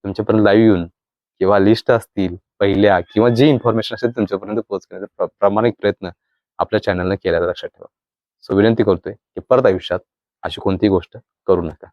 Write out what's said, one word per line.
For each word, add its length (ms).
तुमच्यापर्यंत 400
लाईव्ह 200
येऊन 220
किंवा 200
लिस्ट 320
असतील 460
पहिल्या 420
किंवा 280
जी 200
इन्फॉर्मेशन 460
असेल 220
तुमच्यापर्यंत 420
पोहोच 280
करण्याचा 300
प्र-, 220
प्रामाणिक 420
प्रयत्न 300
आपल्या 240
चॅनलने 340
केलेला, 300
लक्षात 220
ठेवा. 180
So 120
विनंती 260
करतोय 300
की 280
परत 260
आयुष्यात 340
अशी 180
कोणतीही 300
गोष्ट 260
करू 160
नका. 300